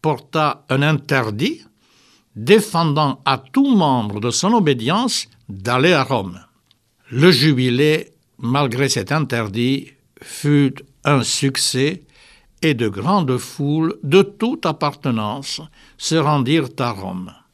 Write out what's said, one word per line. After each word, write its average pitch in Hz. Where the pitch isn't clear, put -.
porta 151
un 135
interdit 147
défendant 151
à 135
tout 269
membre 123
de 120
son 185
obédience 175
d'aller 120
à 139
Rome. 98
Le 147
jubilé, 139
malgré 127
cet 110
interdit, 120
fut 143
un 139
succès 139
et 156
de 113
grandes 131
foules 151
de 160
toute 214
appartenance 135
se -
rendirent 143
à 120
Rome. 95